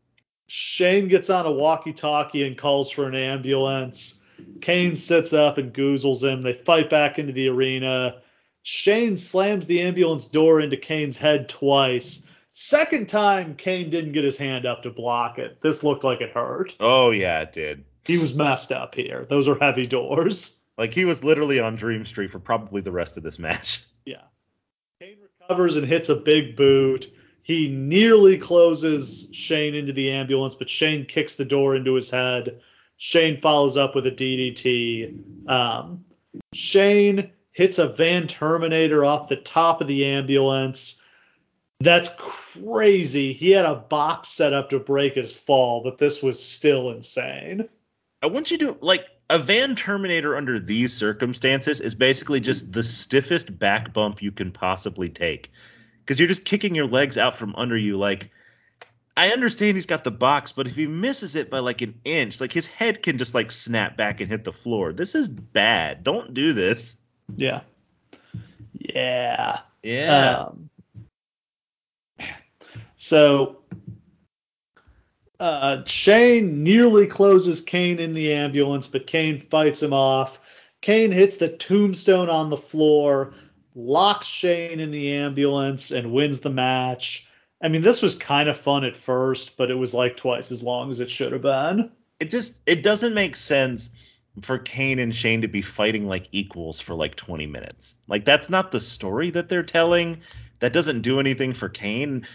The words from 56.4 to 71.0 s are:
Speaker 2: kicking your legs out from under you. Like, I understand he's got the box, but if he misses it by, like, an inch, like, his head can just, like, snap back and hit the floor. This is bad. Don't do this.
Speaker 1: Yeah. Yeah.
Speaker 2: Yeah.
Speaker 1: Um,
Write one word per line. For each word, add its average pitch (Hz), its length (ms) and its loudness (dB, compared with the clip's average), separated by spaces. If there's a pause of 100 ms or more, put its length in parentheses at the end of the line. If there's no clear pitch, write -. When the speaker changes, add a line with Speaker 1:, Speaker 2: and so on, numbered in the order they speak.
Speaker 2:
kicking 202 300 -2
your 147 120 0
legs 127 300 0
out 117 180 2
from 104 200 -10
under 120 200 -4
you. 104 220 -2
Like, 98 340 -4 (840)
I 180 120 4
understand 214 480 0
he's 180 100 -6
got 165 160 -4
the 123 80 -4
box, 135 400 0
but 131 160 -6
if 113 80 -10
he 151 120 -4
misses 180 480 -6
it 151 140 -6
by, 135 100 -4
like, 123 220 -4
an 117 220 -8
inch, 135 360 -4
like, 127 120 -6
his 165 160 -4
head 226 340 -4
can 147 160 -2
just, 120 160 -6
like, 117 160 0
snap - 480 -4
back 104 240 -4
and 92 80 -8
hit 107 140 -6
the 90 100 -10
floor. 98 400 -4
This 170 220 -6
is 285 120 0
bad. 95 760 -2
Don't 156 300 -4
do 143 200 0
this. 104 440 -2 (380)
Speaker 1:
Yeah. 127 260 -4 (1120)
Yeah. 123 880 -4 (200)
Speaker 2:
Yeah. 131 560 2
Speaker 1:
Um, - 320 -12 (2250)